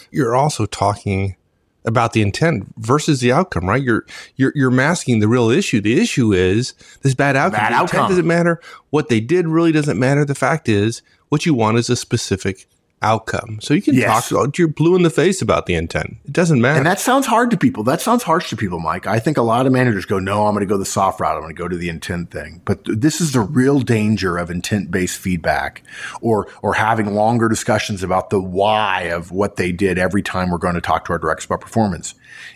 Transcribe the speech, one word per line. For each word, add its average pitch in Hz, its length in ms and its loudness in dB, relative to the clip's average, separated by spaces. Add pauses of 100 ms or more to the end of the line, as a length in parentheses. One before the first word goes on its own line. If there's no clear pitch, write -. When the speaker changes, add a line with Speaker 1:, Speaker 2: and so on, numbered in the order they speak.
(120)
Speaker 1:
You're 120 240 0
also 135 300 0
talking 98 680 -2 (480)
about 113 280 0
the 110 100 2
intent 104 540 -2
versus 135 420 0
the 123 140 2
outcome, 127 360 0
right? 131 140 2
You're, 117 240 2 (300)
you're, 131 180 2
you're 131 160 4
masking 131 480 2
the 104 80 4
real 113 240 4
issue. 127 300 2
The 113 200 2
issue 123 320 2
is 92 420 2 (280)
this 131 140 2
bad 139 180 2
outcome. 151 240 0
Speaker 2:
Bad 110 140 0
Speaker 1:
The 131 80 2
intent - 140 0
Speaker 2:
outcome. 233 160 0
Speaker 1:
doesn't 180 180 2
matter. 170 320 0 (300)
What 147 180 0
they 113 100 2
did 165 300 0
really 165 240 2
doesn't 143 260 0
matter. 143 260 2
The 143 120 -4
fact 139 320 -2
is, 107 340 0 (260)
what 151 160 0
you 160 100 2
want 110 240 2
is 120 120 0
a 123 60 0
specific - 720 -4 (360)
outcome. 107 560 -2
So - 140 0
you 202 80 2
can 302 120 0
Speaker 2:
Yes. 110 340 2
Speaker 1:
talk, 113 280 0
you're 170 120 2
blue 160 260 2
in 180 80 4
the 165 80 4
face 190 320 0
about 90 240 0
the 90 80 0
intent. 82 500 -4
It 143 80 -14
doesn't 165 280 2
matter. 135 180 4
Speaker 2:
And 135 80 2
that 180 140 0
sounds 262 260 0
hard 240 240 2
to 202 60 0
people. - 260 0
That 135 180 0
sounds 240 220 0
harsh 170 280 -2
to 113 60 -8
people, 90 220 -4
Mike. 82 300 -6
I 107 100 2
think 147 180 0
a 131 60 2
lot 117 240 2
of 131 60 2
managers 123 340 0
go, 98 140 -2
"No, 104 260 0
I'm 104 80 0
gonna 101 120 0
go 98 120 0
the 95 60 -2
soft 95 340 0
route. 78 160 0
I'm 76 80 -8
gonna 80 100 -12
go 85 140 -8
to 90 100 -4
the 85 120 -6
intent 85 420 -8
thing." 78 340 -14
But - 200 -2
th-, 110 120 -2
this 151 240 0
is 156 120 -2
the 127 80 2
real 131 400 2
danger 107 580 0
of 87 140 -6
intent-based 90 680 -2
feedback 78 640 -4 (380)
or, 107 260 0 (160)
or 101 120 0
having 110 380 0
longer 113 360 2
discussions 107 560 -2
about 90 260 -2
the 101 100 2
why 98 600 0 (100)
of 85 220 -6
what 101 240 -2
they 90 160 -2
did 90 260 0
every 90 240 0
time 90 260 -4
we're 87 100 -2
gonna 87 220 -2
talk 80 260 -2
to 90 60 -4
our 85 60 -2
directs 78 260 -4
about 90 160 -4
performance. - 540 -4 (420)